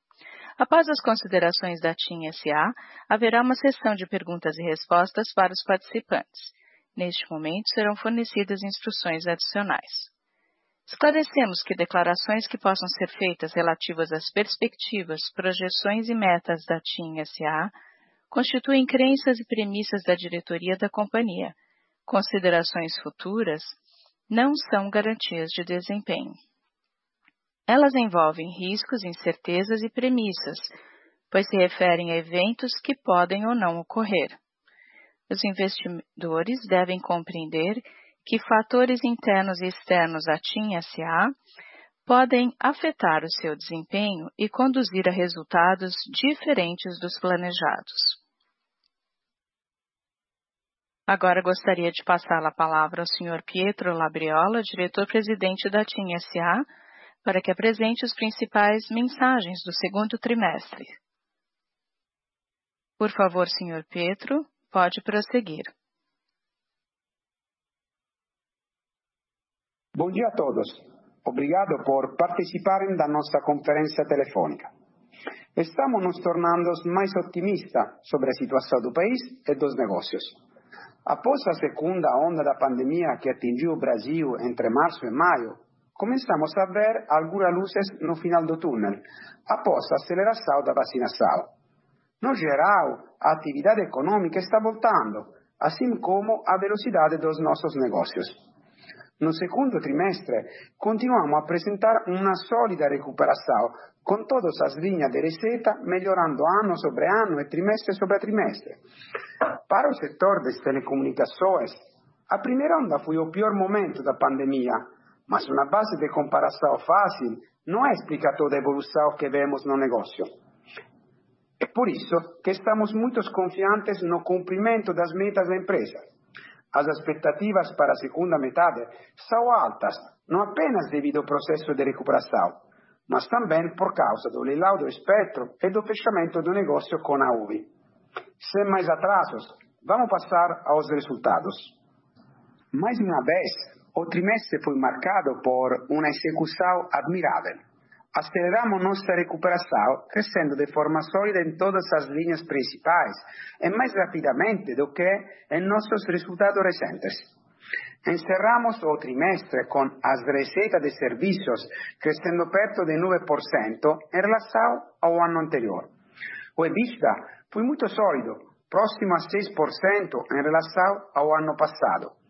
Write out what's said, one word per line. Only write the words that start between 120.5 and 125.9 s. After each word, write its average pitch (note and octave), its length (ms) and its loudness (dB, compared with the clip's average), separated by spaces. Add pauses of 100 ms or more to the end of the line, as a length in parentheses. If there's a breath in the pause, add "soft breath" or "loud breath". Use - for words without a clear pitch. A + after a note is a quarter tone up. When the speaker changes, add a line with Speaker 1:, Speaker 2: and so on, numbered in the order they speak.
Speaker 2:
É - 60 -2
por A#3 220 0
isso E3 280 -2 (260)
que F#3 80 -2
estamos G#3+ 420 0
muito A#3 280 0 (100)
confiantes F#3+ 720 0
no E3+ 220 -2
cumprimento G3 680 0
das E3+ 200 0
metas G3 340 0
da F#3 100 0
empresa. - 440 -2 (760 loud breath)